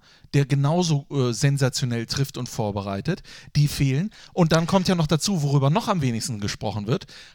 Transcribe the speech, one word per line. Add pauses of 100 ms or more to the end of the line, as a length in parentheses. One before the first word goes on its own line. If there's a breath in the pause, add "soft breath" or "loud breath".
(340 soft breath)
der
genauso,
äh,
sensationell
trifft
und
vorbereitet. (340 loud breath)
Die
fehlen. (220 loud breath)
Und
dann
kommt
ja
noch
dazu,
worüber
noch
am
wenigsten
gesprochen
wird, (300 loud breath)